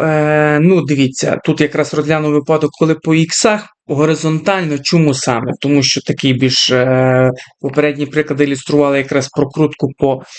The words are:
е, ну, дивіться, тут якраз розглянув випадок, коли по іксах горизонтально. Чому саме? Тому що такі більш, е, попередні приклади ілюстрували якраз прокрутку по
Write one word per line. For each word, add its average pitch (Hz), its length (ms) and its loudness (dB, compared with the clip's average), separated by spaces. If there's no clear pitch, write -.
е, 151 600 2
ну, 175 220 4
дивіться, 135 600 0
тут - 160 0
якраз 151 340 -2
розглянув 151 380 0
випадок, 147 460 0
коли 160 160 -2
по 160 200 -2
іксах 208 520 0
горизонтально. 156 920 -2
Чому 147 360 2
саме? 123 460 -2
Тому 143 220 2
що 131 180 -2
такі 139 320 -2
більш, 127 380 0
е, 127 600 2
попередні 143 460 -2
приклади 143 380 -2
ілюстрували 139 540 0
якраз 135 300 -2
прокрутку 147 600 -2
по 135 240 0